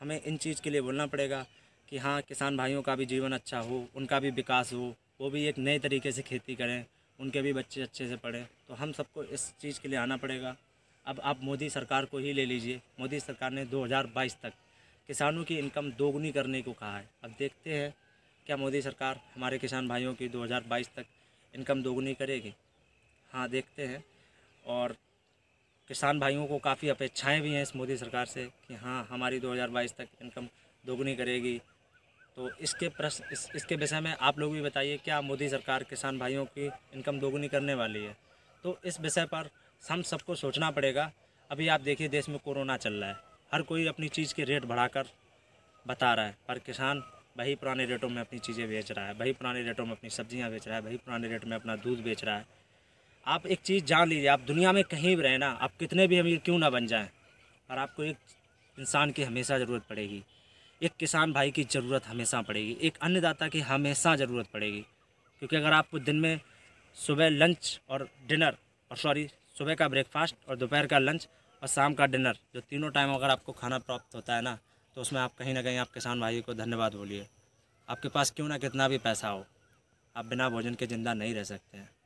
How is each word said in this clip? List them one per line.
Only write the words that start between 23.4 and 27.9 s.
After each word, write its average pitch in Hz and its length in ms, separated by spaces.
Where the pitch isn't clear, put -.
देखते 131 380
हैं। 135 180
और 123 300
किसान 143 320
भाइयों 139 280
को 143 120
काफ़ी 143 300
अपेक्षाएं 139 520
भी 147 120
हैं 143 100
इस 135 120
मोदी 127 220